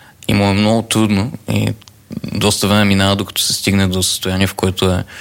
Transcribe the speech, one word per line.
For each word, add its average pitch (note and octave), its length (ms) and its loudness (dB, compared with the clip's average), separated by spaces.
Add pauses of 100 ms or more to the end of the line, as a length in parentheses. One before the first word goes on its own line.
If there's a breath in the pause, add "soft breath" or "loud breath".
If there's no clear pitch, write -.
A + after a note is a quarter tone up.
(280 loud breath)
И G#2+ 60 0
му G#2 100 4
е G2 100 2
много G#2+ 280 2
трудно G#2+ 500 0 (200)
и G#2+ 220 0 (500)
доста G#2 440 -2
време G#2 180 4
минава, G2 300 2
докато G2+ 260 -6
се - 120 -2
стигне G2 340 0
до F#2 160 -2
състояние, F#2 440 -2
в - 60 -4
което F#2+ 380 0
е F#2 120 -2 (180 loud breath)